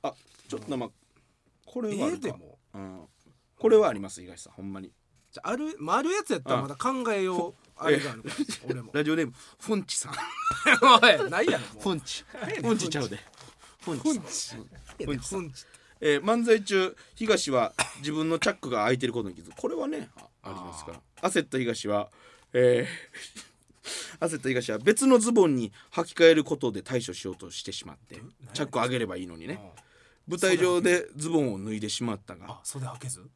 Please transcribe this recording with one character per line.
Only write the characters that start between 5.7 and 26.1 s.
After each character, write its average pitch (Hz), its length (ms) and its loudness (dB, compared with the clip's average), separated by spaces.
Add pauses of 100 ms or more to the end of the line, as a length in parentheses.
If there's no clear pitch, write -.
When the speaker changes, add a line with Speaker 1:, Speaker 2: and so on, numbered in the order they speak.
Speaker 2:
ま 165 160 -2
あ、 - 20 2
あ 277 60 2
る 254 80 -2
や 403 120 -2
つ 240 120 -4
や 160 60 -4
っ - 20 -18
た 131 140 0
ら 113 60 -2
ま 135 60 -8
だ 139 80 -12
考 254 140 -2 (200)
え 202 120 0
よ 185 140 -2
う、 - 440 -8
Speaker 1:
う - 20 -8
ん。 156 40 -2
Speaker 2:
あ - 20 2
れ 143 120 6
が 139 120 -8
あ - 40 -12
る 113 60 -18
か 135 60 -10
ら、 - 60 -10
Speaker 1:
え、 - 360 -8
Speaker 2:
俺 127 120 -4
も。 - 100 -16
Speaker 1:
ラ 147 100 0
ジ 147 80 0
オ 160 60 2
ネ 165 60 0
ー 143 40 0
ム、 123 60 -10 (280)
フ 220 120 -4
ォ 214 40 0
ン 190 80 -4
チ - 120 -8
さ - 140 -6
ん。 - 20 -10
Speaker 2:
<laughs> - 80 -10 (600)
お 233 440 8
い、 170 40 -6
な 175 100 -2
い 233 60 2
や - 60 2
ろ、 - 80 -2
も - 200 -14
う。 - 20 -14
Speaker 1:
フ 196 80 -2
ォ 180 40 0
ン 147 80 -4
チ。 - 220 -12 (100)
Speaker 2:
何 262 80 -14
や - 60 -8
ね 403 100 -6
ん、 - 40 -8
Speaker 1:
フ 233 60 -2
ォ 226 60 4
ン - 40 0
チ 170 120 -4
ち 156 80 -4
ゃ 135 40 -2
う 113 60 -4
で。 98 100 -8 (600)
Speaker 2:
フ 170 120 -8
ォ - 20 -2
ン - 20 -4
チ。 123 60 -8
Speaker 1:
フ 311 80 2
ォ 240 100 -2
ン - 60 -14
チ - 60 -12
さ - 240 -8
ん。 - 20 -12
Speaker 2:
フ 110 60 -16
ォ - 20 -20
ン - 20 -20 (300)
チ。 139 60 -10
Speaker 1:
フ 139 60 -6
ォ 139 60 -2
ン 123 40 -8
チ - 80 -12
さ 190 100 -8
ん。 160 140 -10 (480)
え 147 180 4
ー、 139 40 -2
漫 226 220 2
才 220 180 6
中、 190 320 0 (200)
東 202 360 0
は 120 220 2 (280)
自 147 120 -6
分 160 160 -2
の 165 100 0
チ 208 120 2
ャ - 20 -4
ッ 196 40 -6
ク - 120 -12
が 110 160 0
開 127 120 2
い - 20 -8
て 131 80 -2
る 117 80 -4
こ 120 80 -4
と 95 80 -6
に 87 40 -16
気 87 60 -18
づ 85 100 -20
く。 - 60 -20
こ - 120 -6
れ 339 60 -4
は 285 140 -4
ね、 294 280 -8
あ、 - 100 -20 (160)
あ 92 80 -16
り 98 40 -12
ま 87 220 -14
す 76 80 -16
か 82 80 -14
ら。 73 80 -16 (220)
Speaker 2:
あ 180 60 0
ー。 - 20 2
Speaker 1:
焦 170 140 0
っ - 20 -8
た 135 120 -4
東 117 300 -4
は、 104 220 -2 (420)
え 123 340 4 (1300)
ー、 - 0 -
<laughs> - 0 -
焦 160 180 -4
っ - 20 -8
た 127 80 -6
東 120 220 2
は 107 80 -2
別 214 280 4
の 254 120 10
ズ 226 140 2
ボ 202 140 8
ン 143 100 4
に 113 160 -2 (200)
履 170 120 -2
き - 80 -10